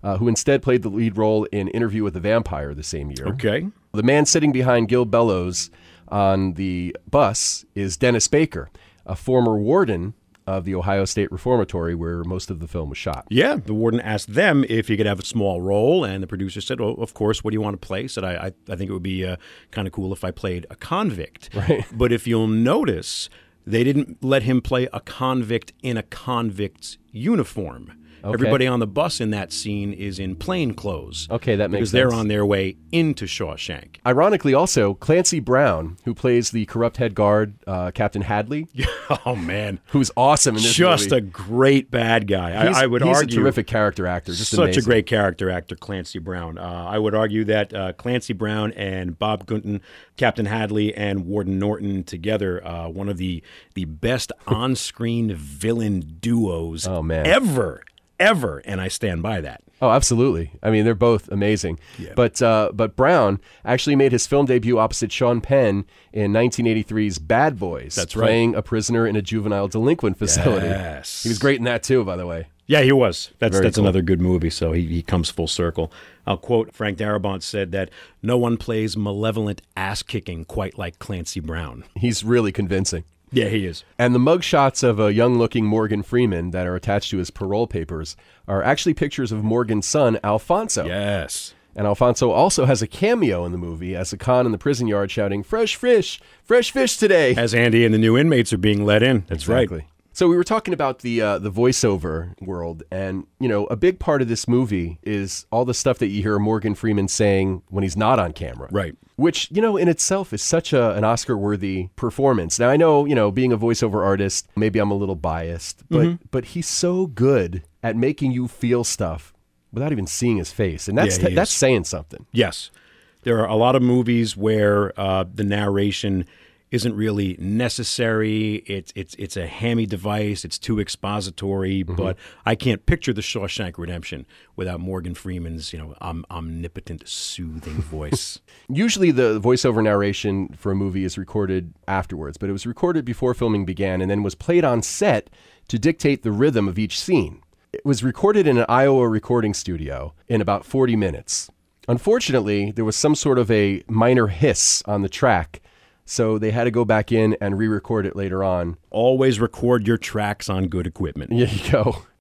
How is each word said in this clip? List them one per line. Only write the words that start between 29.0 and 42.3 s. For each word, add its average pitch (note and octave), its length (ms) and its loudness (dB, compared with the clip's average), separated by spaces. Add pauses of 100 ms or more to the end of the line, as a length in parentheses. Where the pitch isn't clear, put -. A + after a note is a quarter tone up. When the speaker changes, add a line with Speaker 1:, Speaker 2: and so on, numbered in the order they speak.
Speaker 2:
in A2 80 -2
that G2+ 240 -6
scene G2+ 400 -6
is F#2+ 260 -10
in F#2 160 -6
plain E3 380 -4
clothes. D#2 580 -8
Speaker 1:
Okay, A2+ 240 0
that G2+ 160 0
makes G2+ 80 0
Speaker 2:
because G#2 140 -2
they're B2+ 160 4
Speaker 1:
sense. A#2 100 0
Speaker 2:
on A2 80 0
their G#2 180 0
way F#2+ 300 0 (160)
into D#3+ 320 0
Shawshank. E2 720 -10 (100)
Speaker 1:
Ironically, C#3+ 480 4
also, A2 420 4
Clancy E3+ 440 2
Brown, G2+ 640 2
who A#2+ 100 -4
plays A#2+ 380 2
the A2+ 140 -2
corrupt A#2 320 -2
head A2+ 180 -2
guard, G#2 380 2 (120)
uh, F2+ 260 -4
Captain G2+ 320 -2
Hadley, G#2+ 520 -4
Speaker 2:
<laughs> B2+ 100 -4 (400)
Oh, B2 120 -2
man. G2 420 -6 (120)
Speaker 1:
who's C#3 260 2
awesome C3 400 4
in A2 60 0
this A#2 100 2
Speaker 2:
Just F3 380 4
Speaker 1:
movie. C#3+ 40 4
Speaker 2:
a B2 140 4
great B2+ 600 2
bad A#2 360 2
guy. F#2 340 0